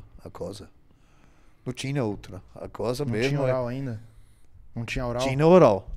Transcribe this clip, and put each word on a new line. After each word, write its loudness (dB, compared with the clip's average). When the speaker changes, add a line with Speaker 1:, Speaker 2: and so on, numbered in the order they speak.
Speaker 1:
a -16
cosa. -12
Não -8
tinha -4
outra. -6
A -12
cosa -4
Speaker 2:
Não -2
Speaker 1:
mesmo 0
Speaker 2:
tinha -2
Speaker 1:
é 0
Speaker 2:
oral -2
ainda? -8
Não -8
tinha -6
oral? -4
Speaker 1:
Tinha 2
oral, 8